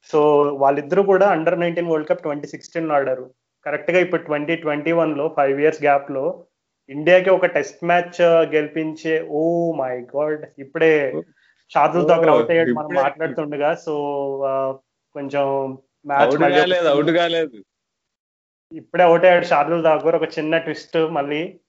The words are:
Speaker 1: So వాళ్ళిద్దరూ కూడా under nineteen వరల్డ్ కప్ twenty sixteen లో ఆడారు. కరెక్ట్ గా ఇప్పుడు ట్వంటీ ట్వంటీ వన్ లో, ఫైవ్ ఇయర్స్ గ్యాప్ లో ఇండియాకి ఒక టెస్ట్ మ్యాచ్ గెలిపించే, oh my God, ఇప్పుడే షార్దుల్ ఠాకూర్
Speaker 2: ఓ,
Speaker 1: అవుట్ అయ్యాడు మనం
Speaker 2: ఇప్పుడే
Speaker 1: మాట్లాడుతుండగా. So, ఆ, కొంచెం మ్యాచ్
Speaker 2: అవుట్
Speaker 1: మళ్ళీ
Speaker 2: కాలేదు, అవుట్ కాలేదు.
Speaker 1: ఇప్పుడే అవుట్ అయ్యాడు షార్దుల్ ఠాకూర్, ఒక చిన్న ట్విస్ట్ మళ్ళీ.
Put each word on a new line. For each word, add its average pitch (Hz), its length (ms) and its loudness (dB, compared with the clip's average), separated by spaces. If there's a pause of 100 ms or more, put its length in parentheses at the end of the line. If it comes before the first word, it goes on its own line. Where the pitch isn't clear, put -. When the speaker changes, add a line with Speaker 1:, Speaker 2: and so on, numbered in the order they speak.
(120)
Speaker 1:
So 160 60 2 (380)
వాళ్ళిద్దరూ 143 460 0
కూడా 190 320 2
under 160 180 0
nineteen 175 340 -2
వరల్డ్ 156 220 -2
కప్ 180 160 -4
twenty 147 200 -6
sixteen 160 440 -10
లో 151 60 -2
ఆడారు. 131 340 -2 (360)
కరెక్ట్ 147 260 -4
గా 175 80 4
ఇప్పుడు 175 220 0
ట్వంటీ 151 340 -4
ట్వంటీ 151 360 -4
వన్ 160 260 0
లో, 147 200 -4
ఫైవ్ 139 240 0
ఇయర్స్ 156 220 0
గ్యాప్ 143 280 2
లో 143 320 -6 (460)
ఇండియాకి 170 400 2
ఒక 180 160 4
టెస్ట్ 151 400 -4
మ్యాచ్ 175 360 0
గెలిపించే, 160 1120 0
oh 165 380 -2 (120)
my 127 180 -8 (140)
God, 151 280 -4 (140)
ఇప్పుడే 147 540 0 (600)
షార్దుల్ 156 360 2
ఠాకూర్ 165 180 4
Speaker 2:
ఓ, 156 40 4
Speaker 1:
అవుట్ 123 200 2
అయ్యాడు 165 220 2
మనం - 120 -6
Speaker 2:
ఇప్పుడే 139 160 -2
Speaker 1:
మాట్లాడుతుండగా. 147 720 -4
So, 165 220 -6 (520)
ఆ, 135 300 -4 (380)
కొంచెం 139 640 -4 (300)
మ్యాచ్ 143 140 0
Speaker 2:
అవుట్ - 200 2
Speaker 1:
మళ్ళీ 143 180 4
Speaker 2:
కాలేదు, 180 280 2
అవుట్ 151 240 2
కాలేదు. 165 520 -2 (1120)
Speaker 1:
ఇప్పుడే 165 300 0
అవుట్ 170 220 6
అయ్యాడు 175 200 6
షార్దుల్ 160 380 0
ఠాకూర్, 156 320 2
ఒక 156 80 0
చిన్న 156 340 -4
ట్విస్ట్ 160 540 -4
మళ్ళీ. 151 580 -6